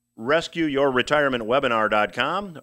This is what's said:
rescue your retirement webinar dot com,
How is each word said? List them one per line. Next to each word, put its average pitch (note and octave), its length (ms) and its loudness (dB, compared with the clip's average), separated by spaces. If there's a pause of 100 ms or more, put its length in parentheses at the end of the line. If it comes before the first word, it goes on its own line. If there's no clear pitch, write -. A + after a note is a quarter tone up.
(140)
rescue D#3+ 520 -2
your C#3 240 2
retirement C3 540 0
webinar A#2 440 2
dot G#2 240 2
com, D#3+ 500 -4